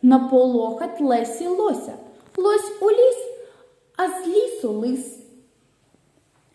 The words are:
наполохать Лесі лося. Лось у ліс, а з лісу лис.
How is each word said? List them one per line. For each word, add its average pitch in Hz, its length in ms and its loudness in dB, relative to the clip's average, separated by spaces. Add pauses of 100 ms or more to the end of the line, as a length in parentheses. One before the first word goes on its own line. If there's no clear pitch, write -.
наполохать 254 960 2
Лесі 247 460 -2
лося. 370 460 -2 (440)
Лось 415 440 0
у 415 100 2
ліс, 494 260 6 (800)
а 359 120 -2
з 370 180 -8
лісу 349 460 -2
лис. 240 440 -6 (1400)